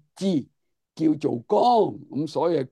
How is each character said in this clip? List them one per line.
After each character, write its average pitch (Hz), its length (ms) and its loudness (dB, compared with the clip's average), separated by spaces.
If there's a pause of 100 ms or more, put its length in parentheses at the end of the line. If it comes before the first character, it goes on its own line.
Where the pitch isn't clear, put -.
(160)
智 180 320 -2 (480)
叫 160 200 0
做 123 240 -4
光。 208 240 0 (460)
咁 151 180 -6
所 156 260 -2
以 160 40 0
係 131 140 -4